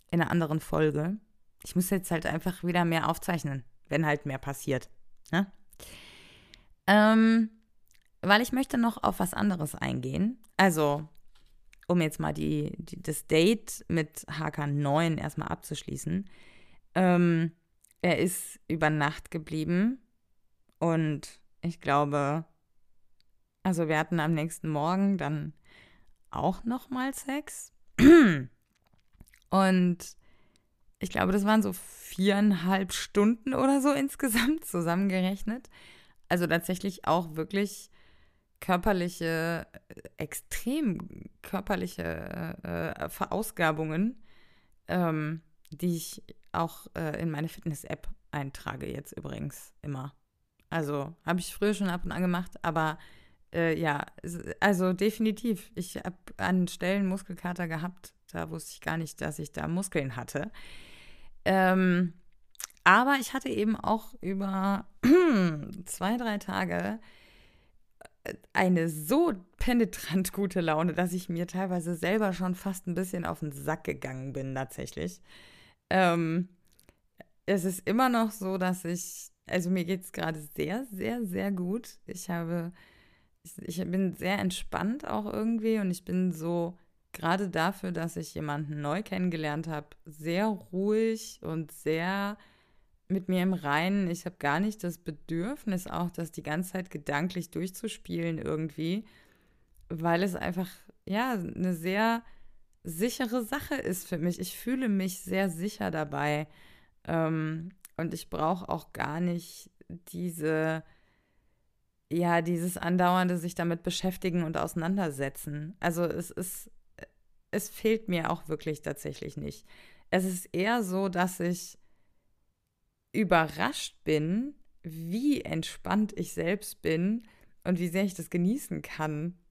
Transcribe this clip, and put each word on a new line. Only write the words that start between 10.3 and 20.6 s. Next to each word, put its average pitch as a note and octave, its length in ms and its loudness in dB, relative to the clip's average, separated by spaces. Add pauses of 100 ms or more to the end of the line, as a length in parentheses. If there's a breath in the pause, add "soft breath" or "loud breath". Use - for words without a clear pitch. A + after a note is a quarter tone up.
Also, D3+ 500 4 (800)
um F3 140 4
jetzt D#3 180 0
mal D#3 140 0
die, D3+ 460 0
die, E3+ 240 -12
das - 240 -6
Date F3+ 600 4
mit D#3+ 420 -2
H D3+ 220 -4
K D3 140 -4
neun D3 520 2
erstmal - 300 -6
abzuschließen. D#3+ 800 -6 (640 loud breath)
Ähm, F3 580 4 (480)
er F3 180 2
ist - 500 -2
über D#3 220 2
Nacht D3+ 400 0
geblieben E3+ 680 0 (800)